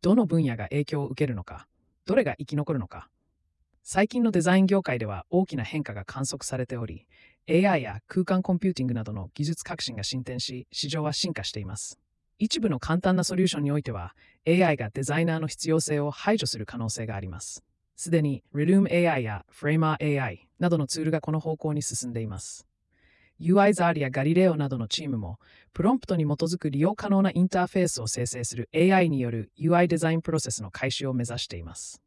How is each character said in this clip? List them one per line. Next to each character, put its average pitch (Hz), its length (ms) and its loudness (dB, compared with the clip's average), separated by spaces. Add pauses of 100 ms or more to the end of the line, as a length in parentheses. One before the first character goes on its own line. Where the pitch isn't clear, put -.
ど 190 140 6
の 240 100 6
分 160 180 2
野 123 140 0
が 104 80 -6
影 143 200 -2
響 143 180 -2
を 139 40 -4
受 131 160 -2
け 143 40 0
る 123 80 -2
の 92 80 -6
か、 - 240 -16 (380)
ど 190 100 2
れ 262 80 4
が 147 120 -2
生 151 100 -12
き 147 100 -6
残 147 180 -2
る 139 60 -2
の 101 80 -6
か。 - 220 -16 (720)
最 196 260 2
近 247 140 0
の 226 80 4
デ 190 120 2
ザ 180 140 6
イ 190 60 8
ン 190 60 6
業 190 160 4
界 127 160 -2
で 113 80 -4
は 95 240 -8
大 185 160 4
き - 80 -8
な 123 80 -2
変 151 200 -4
化 110 120 -8
が 101 100 -10
観 135 200 -6
測 - 180 -8
さ - 140 -6
れ 127 100 -4
て 123 100 -8
お 120 80 -6
り、 85 220 -14 (400)
エ 165 140 4
ー 196 100 4
ア 175 60 2
イ 135 60 -2
や 104 240 -8
空 185 180 0
間 185 180 2
コ 185 100 0
ン 175 60 0
ピ 196 80 0
ュ 185 60 2
ー - 20 -6
テ 135 80 -2
ィ - 20 0
ン - 20 0
グ 123 60 0
な 113 100 -4
ど 107 100 -8
の 98 200 -8
技 147 120 -4
術 160 180 -6
革 160 180 -10
新 123 140 -8
が 101 80 -6
進 131 200 -6
展 123 160 -8
し、 127 320 -8
市 - 180 -6
場 156 120 -2
は 151 120 -2
進 175 200 -4
化 104 100 -8
し - 80 -8
て - 80 -8
い 101 60 -8
ま 104 120 -8
す。 - 200 -12 (440)
一 220 200 -2
部 220 80 2
の 131 100 0
簡 175 220 0
単 185 160 4
な 180 80 0
ソ 180 100 -4
リ 180 80 2
ュ - 40 4
ー - 20 4
シ - 80 -4
ョ - 20 -4
ン 147 40 -2
に 143 80 2
お 147 60 2
い 143 60 -2
て - 80 -6
は、 90 240 -8 (300)
エ 160 80 4
ー 180 120 6
ア 165 60 4
イ 143 60 2
が 110 140 -4
デ 135 120 -4
ザ 143 160 0
イ 170 60 2
ナ 165 100 0
ー 160 40 -2
の 156 80 -4
必 - 240 -4
要 160 100 4
性 151 180 -2
を 143 100 -2
排 208 280 0
除 151 100 -2
す - 100 -6
る 107 80 -8
可 - 120 -12
能 113 120 -4
性 113 160 -6
が 110 100 -8
あ 117 40 -6
り 104 80 -8
ま 85 140 -10
す。 - 240 -16 (320)
す - 140 -10
で 165 100 4
に、 143 220 -2 (100)
Realm 180 360 4
エ 175 180 4
ー 165 40 4
ア 143 60 0
イ 127 80 -2
や 101 260 -6
Framer 156 480 0
エ 147 180 0
ー 131 60 -2
ア 120 80 -4
イ - 160 -16 (100)
な 175 120 2
ど 170 80 2
の 147 100 0
ツ 160 140 -4
ー 156 40 -2
ル 156 60 0
が 160 80 0
こ 156 140 -4
の 156 80 -2
方 160 160 -4
向 156 160 -2
に 151 80 -2
進 120 300 -6
ん - 20 -10
で 117 80 -4
い 110 60 -4
ま 95 120 -8
す。 - 260 -16 (720)
ユ 165 160 4
ー 202 40 8
ア 196 80 8
イ 208 60 6
ザ 175 140 2
ー 170 60 4
リ 156 80 0
や 135 80 0
ガ 135 140 0
リ 151 120 4
レ 185 120 6
オ 165 80 4
な 143 140 0
ど 131 80 -4
の 113 100 -4
チ 160 180 -4
ー 147 40 -4
ム 127 80 -2
も、 95 220 -6 (340)
プ 170 100 -2
ロ 214 100 6
ン 262 60 2
プ - 80 -20
ト 185 80 0
に 160 80 2
基 151 40 0 (160)
づ 165 140 -2
く 156 120 -2
利 139 100 -2
用 185 160 2
可 208 140 -6
能 196 120 4
な 190 120 4
イ 170 80 2
ン 185 80 4
タ 180 160 2
ー - 20 -6
フ - 120 -2
ェ 180 40 4
ー 170 60 2
ス - 120 -6
を 110 60 -4
生 123 180 -4
成 120 200 -6
す - 100 -8
る 117 160 -6
エ 160 160 4
ー 190 80 8
ア 185 60 6
イ 175 80 4
に 143 100 0
よ 120 120 0
る 110 260 -6
ユ 160 140 2
ー 175 40 6
ア 175 80 6
イ 180 60 2
デ 165 80 2
ザ 160 140 2
イ 160 40 2
ン 165 60 -2
プ 165 100 -6
ロ 160 80 2
セ 123 120 -6
ス 113 120 -6
の 98 80 -12
開 131 200 -4
始 139 140 -6
を 131 80 -2
目 120 140 0
指 117 120 -6
し - 80 -8
て - 100 -10
い 85 60 -10
ま 82 120 -14
す。 - 320 -16